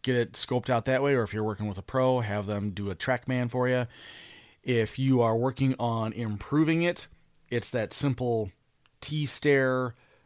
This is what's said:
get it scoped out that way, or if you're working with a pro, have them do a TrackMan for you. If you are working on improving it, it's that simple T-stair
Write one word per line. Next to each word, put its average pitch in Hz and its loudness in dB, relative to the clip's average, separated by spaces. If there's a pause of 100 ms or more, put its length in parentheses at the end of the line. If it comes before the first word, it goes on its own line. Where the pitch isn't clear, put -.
get 131 0
it 120 0
scoped - -2
out 120 2
that 131 2
way, 143 4
or 120 2
if 101 -4
you're 107 -2
working 107 -2
with 95 -4
a 95 -12
pro, 131 2
have 104 -2
them 101 -2
do 98 -6
a 87 -6
TrackMan 123 -2
for 127 0
you. 127 2 (760)
If 117 0
you 131 4
are 113 4
working 131 2
on 113 -2
improving 143 0
it, - -2 (420)
it's 120 -2
that 110 -4
simple 120 0 (480)
T-stair 135 0 (300)